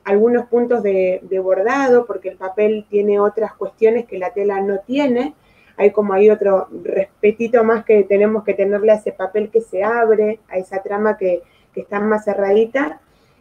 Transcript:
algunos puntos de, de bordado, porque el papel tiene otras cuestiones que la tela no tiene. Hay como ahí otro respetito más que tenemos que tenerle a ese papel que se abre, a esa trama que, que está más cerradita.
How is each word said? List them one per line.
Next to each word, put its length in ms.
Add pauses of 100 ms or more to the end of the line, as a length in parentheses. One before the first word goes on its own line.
algunos 420
puntos 360
de, 400
de 160
bordado, 680
porque 240
el 60
papel 520
tiene 320
otras 340
cuestiones 520
que 120
la 140
tela 300
no 180
tiene. 540 (420)
Hay 160
como 220
ahí 160
otro 380 (140)
respetito 840
más 200
que 200
tenemos 400
que 100
tenerle 380
a 40
ese 160
papel 380
que 100
se 240
abre, 640
a 100
esa 240
trama 360
que, 240 (320)
que 80
está 180
más 240
cerradita. 760 (400)